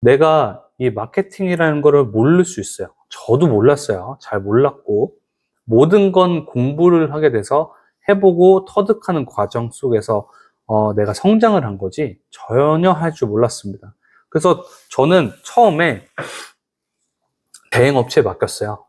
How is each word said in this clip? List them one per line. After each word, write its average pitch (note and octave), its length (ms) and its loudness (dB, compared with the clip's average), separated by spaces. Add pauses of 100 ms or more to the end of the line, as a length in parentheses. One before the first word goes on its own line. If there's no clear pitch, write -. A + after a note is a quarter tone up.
내가 C#3 640 2 (140)
이 B2+ 120 -2
마케팅이라는 E3 920 -4
거를 C#3+ 220 4
모를 B2+ 420 2
수 - 140 -12
있어요. - 340 -12 (140)
저도 C#3 400 0
몰랐어요. A#2 720 0
잘 - 180 -8
몰랐고 A2 760 -2 (500)
모든 E3 480 4
건 F3+ 340 2
공부를 D3+ 680 0
하게 D3+ 160 0
돼서 C#3 440 -2 (340)
해보고 F#3+ 580 4
터득하는 G3 600 -2
과정 A#2 440 -6
속에서, A2 580 -4 (380)
어, G#2+ 280 0
내가 G#2 200 -2
성장을 G#3+ 500 2
한 G#2 140 -8
거지 G2 420 -8 (100)
전혀 D#3 640 0
할 E3 200 -4
줄 B2+ 160 -4
몰랐습니다. G#2 680 -4 (360)
그래서 E3+ 320 0 (280)
저는 C#3+ 420 0 (100)
처음에 E3 640 0 (1600)
대행업체에 B2+ 520 2
맡겼어요. G#2 680 -6